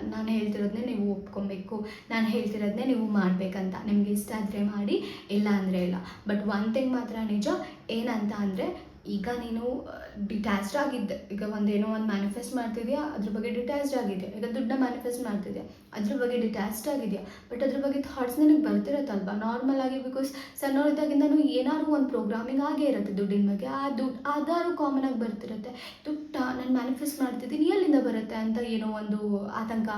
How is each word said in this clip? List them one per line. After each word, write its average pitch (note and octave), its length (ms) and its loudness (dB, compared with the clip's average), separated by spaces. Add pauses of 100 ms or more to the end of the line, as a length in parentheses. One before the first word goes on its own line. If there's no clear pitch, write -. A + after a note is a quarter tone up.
ನಾನು G#3+ 260 -4
ಹೇಳ್ತಿರೋದನ್ನೇ G#3 680 0
ನೀವು G3+ 180 2
ಒಪ್ಕೊಬೇಕು, G3+ 720 -6 (240)
ನಾನು A3+ 160 2
ಹೇಳ್ತಿರೋದನ್ನೇ G#3+ 580 0
ನೀವು A3+ 240 2
ಮಾಡ್ಬೇಕಂತ. F#3 680 2 (120)
ನಿಮ್ಗೆ G3+ 240 4
ಇಷ್ಟ G#3 260 -2
ಆದ್ರೆ G#3 260 -2
ಮಾಡಿ, G#3 400 0 (280)
ಇಲ್ಲ G#3 180 4
ಅಂದ್ರೆ F#3 340 2
ಇಲ್ಲ. F3+ 120 0 (320)
But G#3 120 0
one G#3 280 0
thing C4 200 2
ಮಾತ್ರ A3+ 300 -2 (140)
ನಿಜ, G#3 180 2 (420)
ಏನಂತ A3+ 480 0
ಅಂದ್ರೆ G3+ 560 -2 (120)
ಈಗ G3+ 220 -2
ನೀನು, A#3+ 580 -4
ಆ, - 60 -12 (340)
ಡಿಟ್ಯಾಚ್ಡ್ G3+ 500 0
ಆಗಿದ್ದೆ. C4 560 -2
ಈಗ G#3 100 -4
ಒಂದೇನೋ G#3 460 2
ಒಂದ್ A3 180 0
ಮ್ಯಾನಿಫೆಸ್ಟ್ G#3 500 -2
ಮಾಡ್ತಿದ್ಯಾ, A#3 460 -2
ಅದ್ರ A3 280 -2
ಬಗ್ಗೆ G#3+ 200 -2
ಡಿಟ್ಯಾಚ್ಡ್ C#4 480 0
ಆಗಿದ್ಯಾ. F#3+ 320 -2
ಈಗ A3 140 -6
ದುಡ್ಡನ್ನ A#3 360 0
ಮ್ಯಾನಿಫೆಸ್ಟ್ B3 440 -2
ಮಾಡ್ತಿದ್ಯಾ, G3+ 380 -4 (300)
ಅದ್ರ G#3+ 240 0
ಬಗ್ಗೆ B3 220 2
ಡಿಟ್ಯಾಚ್ಡ್ A3 500 -2
ಆಗಿದ್ಯಾ. A3+ 340 -2 (300)
But B3+ 120 -2
ಅದ್ರ C4 120 2
ಬಗ್ಗೆ C#4 260 0
ಥಾಟ್ಸ್ - 360 -4
ನಿನಗೆ D4+ 260 8
ಬರ್ತಿರತ್ತಲ್ವಾ G3+ 680 0
ನಾರ್ಮಲ್ B3 480 0
ಆಗಿ? C4 160 0
because C4 280 -4 (360)
ಸಣ್ಣವರಿದ್ದಾಗಿಂದನೂ D4 800 4
ಏನಾದ್ರು D4 540 4
ಒಂದ್ C4+ 160 4
ಪ್ರೋಗ್ರಾಮಿಂಗ್ A#3 520 0
ಆಗೇ C#4+ 240 2
ಇರತ್ತೆ G3+ 340 0
ದುಡ್ಡಿನ G3+ 300 2
ಬಗ್ಗೆ. G3+ 180 0
ಆ C4+ 240 -2
ದುಡ್ಡು C4+ 400 -2
ಅದಾರು E4 460 0
ಕಾಮನ್ C4 280 2
ಆಗಿ B3+ 140 0
ಬರ್ತಿರತ್ತೆ. - 880 -8
ದುಡ್ಡ D4+ 340 -6
ನಾನು B3+ 320 -2
ಮ್ಯಾನಿಫೆಸ್ಟ್ B3+ 500 0
ಮಾಡ್ತಿದ್ದೀನಿ, D4+ 420 0
ಎಲ್ಲಿಂದ E4+ 380 6
ಬರುತ್ತೆ A3 340 -2
ಅಂತ A3 220 0
ಏನೋ A3+ 280 0
ಒಂದು G#3 640 -2
ಆತಂಕ, A3 500 -2